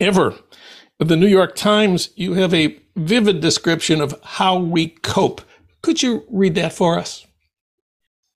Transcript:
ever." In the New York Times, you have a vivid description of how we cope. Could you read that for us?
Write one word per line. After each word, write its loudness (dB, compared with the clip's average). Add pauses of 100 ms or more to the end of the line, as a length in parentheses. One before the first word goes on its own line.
ever." 0 (640)
In -2
the 4
New 4
York 4
Times, 0
you -6
have 0
a 0 (160)
vivid 0
description 0
of -6
how -2
we -2
cope. -4 (400)
Could -2
you -2
read 0
that -2
for 0
us? -12 (1120)